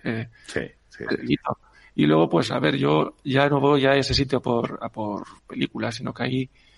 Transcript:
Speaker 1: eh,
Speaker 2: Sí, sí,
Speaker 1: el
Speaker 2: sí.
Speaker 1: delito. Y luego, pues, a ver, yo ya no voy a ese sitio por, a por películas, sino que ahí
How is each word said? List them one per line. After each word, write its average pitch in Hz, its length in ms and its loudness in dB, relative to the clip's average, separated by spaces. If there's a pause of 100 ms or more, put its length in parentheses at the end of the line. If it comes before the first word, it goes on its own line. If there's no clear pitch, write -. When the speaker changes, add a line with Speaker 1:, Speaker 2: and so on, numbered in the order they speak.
Speaker 1:
eh, 113 240 -6 (160)
Speaker 2:
Sí, - 160 -6 (260)
sí, - 160 -16
Speaker 1:
el 57 60 -8
Speaker 2:
sí. - 80 -2
Speaker 1:
delito. - 400 -2 (360)
Y 147 120 2
luego, 156 240 6
pues, 160 220 0
a - 80 -2
ver, 143 180 2
yo 147 480 0
ya 139 240 2
no 143 100 2
voy 139 260 4
a 135 120 6
ese 131 160 0
sitio 131 280 0
por, 117 400 -2
a 117 60 -8
por 104 360 -8 (220)
películas, 117 500 -6
sino 127 180 -8
que 120 100 -8
ahí 131 260 -2 (280)